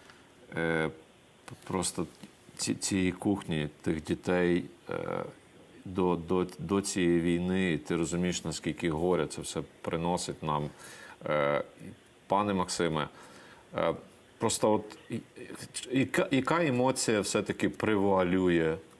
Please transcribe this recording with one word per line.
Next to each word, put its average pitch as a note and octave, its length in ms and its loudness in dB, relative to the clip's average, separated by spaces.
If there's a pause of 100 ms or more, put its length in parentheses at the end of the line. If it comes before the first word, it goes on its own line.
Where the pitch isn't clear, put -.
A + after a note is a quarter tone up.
(580)
е, E2 320 0 (560)
п-, - 100 -16 (120)
просто F2 380 -2 (520)
ці-, - 180 -2
цієї F#2 360 0
кухні, E2+ 580 0 (120)
тих D#2+ 220 -2
дітей, F2 600 2 (260)
е, G1+ 40 -6 (920)
до, F#2 300 2
до, F2 320 0 (120)
до G2 220 0
цієї F2 400 4
війни, F2+ 520 2
і D2 40 2
ти - 180 -4
розумієш, F2 500 0
наскільки E2 440 -4
горя E2 380 2
це - 140 -10
все - 200 -6 (200)
приносить E2+ 640 -4
нам. D2 260 -2 (560)
Е, D2 380 2 (640)
пане G2+ 260 2
Максиме, E2 540 0 (720)
е, E2+ 160 2 (440)
просто A2 360 2
от - 240 -4 (120)
і-, A2+ 60 -6 (760)
і-, C3 80 2
яка, C3 320 0
яка D#3+ 340 2
емоція B2 560 2
все-таки G2+ 480 0
превалює F#2 1080 4 (240)